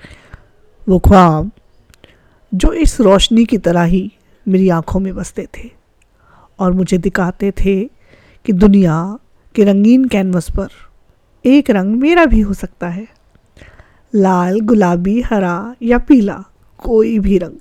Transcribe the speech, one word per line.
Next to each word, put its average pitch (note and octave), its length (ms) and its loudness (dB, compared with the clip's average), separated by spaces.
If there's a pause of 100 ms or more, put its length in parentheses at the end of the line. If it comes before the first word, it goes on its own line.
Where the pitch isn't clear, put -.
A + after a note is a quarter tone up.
(880)
वो F#3 120 2
ख्वाब F3 520 4 (1000)
जो F#3 200 0
इस - 280 0
रोशनी A3 440 2
की A3+ 140 -2
तरह F3 260 0
ही F#3 260 -2 (360)
मेरी F#3+ 220 2
आंखों E3+ 320 -2
में F#3+ 140 -8
बसते F#3 320 -12 (120)
थे A#3+ 120 -18 (880)
और F#3 140 -2
मुझे F#3 260 -2
दिखाते F3+ 520 -4 (100)
थे G3 240 0 (640)
कि A3 60 -2
दुनिया F#3+ 680 2 (360)
के G#3+ 100 2
रंगीन G#3 400 4
कैनवस F#3 460 -2
पर G3 180 -6 (760)
एक C#4 260 2
रंग G3+ 260 -2
मेरा D#4+ 300 2
भी A3 140 2
हो G3+ 140 -2
सकता - 340 -12
है। F#3+ 180 -10 (1080)
लाल, F#3 460 0
गुलाबी, G3+ 600 0
हरा G3+ 640 -4
या A#3+ 160 0
पीला, A#3+ 380 0 (420)
कोई A3+ 400 0
भी G3 200 0
रंग, E3 220 -4